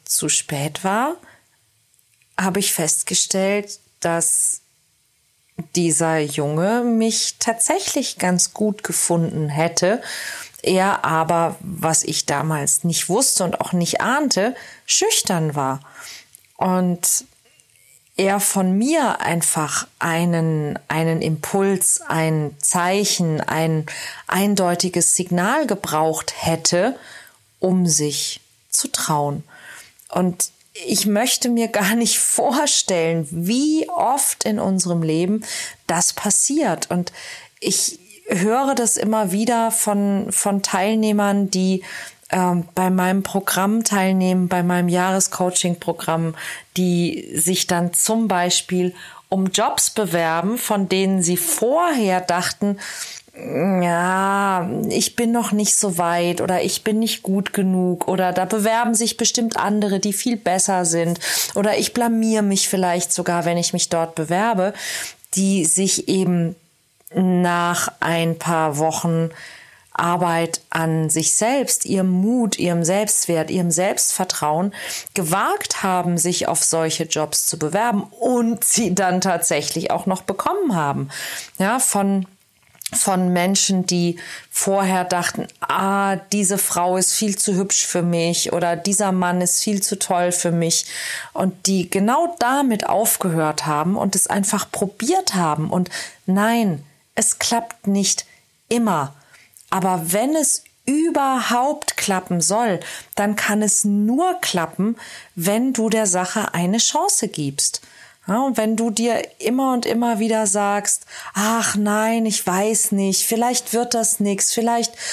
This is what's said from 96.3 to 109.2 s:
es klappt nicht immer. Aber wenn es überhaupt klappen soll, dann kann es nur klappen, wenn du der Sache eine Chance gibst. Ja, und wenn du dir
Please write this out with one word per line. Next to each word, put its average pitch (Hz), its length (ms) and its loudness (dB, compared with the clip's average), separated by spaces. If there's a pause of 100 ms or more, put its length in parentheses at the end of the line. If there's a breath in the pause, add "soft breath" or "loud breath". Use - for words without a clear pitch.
es - 240 -2
klappt - 480 -2
nicht 196 400 0 (440 soft breath)
immer. 190 440 0 (600 loud breath)
Aber 180 400 0
wenn 247 220 2
es - 280 0 (220)
überhaupt 269 1120 0
klappen 185 440 -2
soll, 202 380 2 (360 loud breath)
dann 208 200 0
kann 208 280 0
es 208 200 2
nur 226 520 2
klappen, 190 640 -2 (360 loud breath)
wenn 214 400 0
du 226 160 0
der 220 160 2
Sache 185 480 -2
eine 180 240 0
Chance 294 500 0
gibst. - 540 -4 (460 loud breath)
Ja, 208 140 0
und 269 140 0
wenn 220 200 0
du 226 160 0
dir 226 320 0 (160)